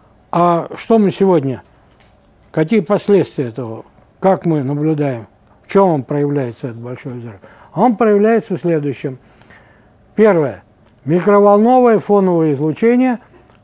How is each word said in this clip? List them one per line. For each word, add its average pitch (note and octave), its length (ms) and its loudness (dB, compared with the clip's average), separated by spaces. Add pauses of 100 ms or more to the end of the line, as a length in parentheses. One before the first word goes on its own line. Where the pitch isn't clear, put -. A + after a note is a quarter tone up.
(320)
А E3+ 420 0
что - 240 0
мы G3+ 140 2
сегодня, D#3 500 0 (880)
какие D#3+ 300 0
последствия F3 640 0
этого, A2+ 380 -10 (340)
как F#3 260 0
мы D#3 200 0
наблюдаем, C#3+ 640 -4 (340)
в - 100 -12
чём G3 180 4
он D3 120 -2
проявляется, C#3+ 680 -4
этот A2+ 120 -14
большой B2 340 -12
взрыв? A#2 220 -14 (360)
А D#3 80 -4
он A3+ 160 2
проявляется G#3 600 0
в - 40 -10
следующем. D3 580 -4 (960)
Первое. D#3+ 480 2 (420)
Микроволновое G#3 920 4
фоновое F3 560 0
излучение, A3+ 640 0 (460)